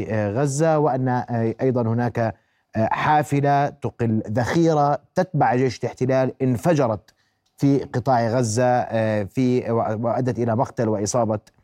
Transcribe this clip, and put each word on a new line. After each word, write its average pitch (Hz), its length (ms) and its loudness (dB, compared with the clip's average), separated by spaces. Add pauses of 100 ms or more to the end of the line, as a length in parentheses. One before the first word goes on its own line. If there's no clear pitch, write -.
آه، 107 220 0
غزة، 147 480 0
وأن، 131 300 0
آه، 117 520 -2
أيضًا 127 220 0
هناك، 117 360 -2
آه، 113 160 -2 (580)
حافلة 143 760 2
تقل 113 640 -4
ذخيرة 147 680 2 (160)
تتبع 135 400 0
جيش 127 240 0
الاحتلال 131 540 -2 (100)
انفجرت 127 720 0 (420)
في 139 220 2
قطاع 117 500 0
غزة، 120 360 0
آه، 110 580 0
في، 123 480 0
و-، 113 360 -2
وأدت 123 320 -2
إلى 117 180 0
مقتل 127 320 -2
وإصابة، 107 500 -2 (260)